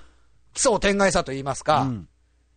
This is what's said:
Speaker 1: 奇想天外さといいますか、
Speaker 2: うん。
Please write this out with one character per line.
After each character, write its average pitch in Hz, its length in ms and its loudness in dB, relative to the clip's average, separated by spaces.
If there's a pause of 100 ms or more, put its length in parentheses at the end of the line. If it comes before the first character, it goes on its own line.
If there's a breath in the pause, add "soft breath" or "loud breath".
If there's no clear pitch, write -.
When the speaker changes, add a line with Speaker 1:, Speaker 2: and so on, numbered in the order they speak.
(540 soft breath)
Speaker 1:
奇 - 80 -6
想 - 180 2
天 196 180 2
外 196 140 4
さ 175 120 0
と 131 80 -10
い 135 80 -6
い 135 40 -8
ま 135 120 -4
す - 80 -12
か、 147 200 2
Speaker 2:
う 135 40 0
ん。 107 200 -6 (500)